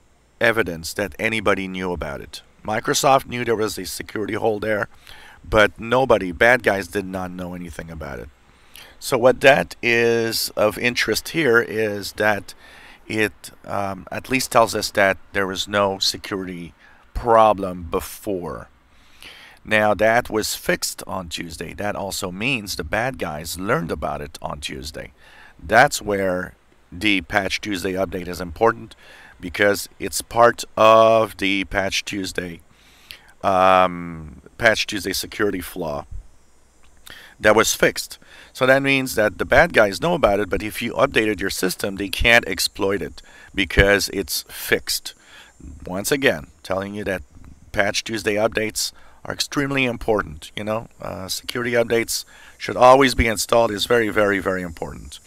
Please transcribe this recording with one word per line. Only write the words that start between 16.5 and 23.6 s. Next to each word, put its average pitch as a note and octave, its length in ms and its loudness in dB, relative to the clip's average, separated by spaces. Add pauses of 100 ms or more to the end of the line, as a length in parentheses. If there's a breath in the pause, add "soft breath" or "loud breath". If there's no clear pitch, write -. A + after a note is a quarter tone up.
problem G#2 680 4
before. E2+ 840 -8 (960 loud breath)
Now, G#2+ 280 4
that A2 360 2
was G#2+ 260 -2
fixed - 520 -4
on F#2 220 -10
Tuesday. E2 440 -12
That G2 220 -6
also F#2+ 360 -6
means G#2 440 -6
the F2+ 80 -6
bad A#2+ 340 -4
guys E2 420 -8
learned C3 320 -2